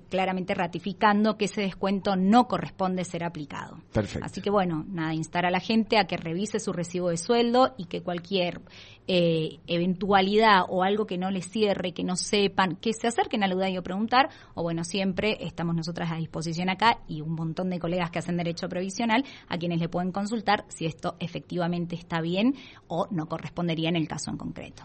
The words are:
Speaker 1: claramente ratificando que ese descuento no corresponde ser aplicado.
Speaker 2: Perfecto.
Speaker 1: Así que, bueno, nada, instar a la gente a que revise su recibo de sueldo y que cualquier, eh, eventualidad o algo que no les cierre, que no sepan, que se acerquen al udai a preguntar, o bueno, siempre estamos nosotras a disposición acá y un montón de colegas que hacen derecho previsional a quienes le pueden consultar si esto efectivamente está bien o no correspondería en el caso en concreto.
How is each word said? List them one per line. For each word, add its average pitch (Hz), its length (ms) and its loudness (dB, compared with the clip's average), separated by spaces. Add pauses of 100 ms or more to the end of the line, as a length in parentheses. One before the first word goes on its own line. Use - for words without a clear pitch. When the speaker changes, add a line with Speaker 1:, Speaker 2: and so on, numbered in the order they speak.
Speaker 1:
claramente 185 460 -2
ratificando 202 800 2
que 208 80 0
ese 208 160 -4
descuento 196 560 0
no 214 320 6
corresponde 185 560 -2
ser 170 180 -6
aplicado. - 540 -10 (160)
Speaker 2:
Perfecto. 98 320 -2
Speaker 1:
Así - 160 -8
que, - 80 -2
bueno, 180 400 2
nada, 160 240 -4
instar 160 320 -2
a 180 60 2
la 180 100 0
gente 226 360 2
a 202 80 6
que 175 120 -2
revise 175 420 -4
su 196 140 -4
recibo 175 380 -2
de 165 60 0
sueldo 240 600 4
y 180 80 -8
que 170 180 -8
cualquier, 175 560 -2 (500)
eh, 165 580 2
eventualidad 190 1000 4
o 185 160 0
algo 202 240 2
que 180 100 -4
no 185 140 -2
les 185 180 -4
cierre, 190 440 0
que 180 100 -6
no 180 140 -2
sepan, 196 580 2
que - 180 -2
se 226 140 -2
acerquen 247 360 0
al 190 100 2
udai 185 240 0
a 180 40 -4
preguntar, 226 480 2 (240)
o 165 100 -6
bueno, 170 200 -2
siempre 196 640 -2
estamos 170 300 -4
nosotras 170 360 -4
a 160 60 -4
disposición 165 520 -4
acá 214 380 2
y 156 140 -8
un 160 140 -6
montón 165 340 -4
de 180 100 -4
colegas 170 320 -2
que 170 80 -4
hacen 175 160 -4
derecho 175 320 -2
previsional 196 560 0 (240)
a 175 100 -4
quienes 170 220 0
le 170 80 0
pueden 175 240 -2
consultar 202 560 0
si - 180 -8
esto - 340 -6
efectivamente 170 760 -4
está 165 240 -6
bien 190 360 2 (320)
o 175 240 -2
no 160 160 -2
correspondería 160 640 -2
en 175 60 0
el 156 140 0
caso 151 220 -6
en - 60 -6
concreto. - 480 -12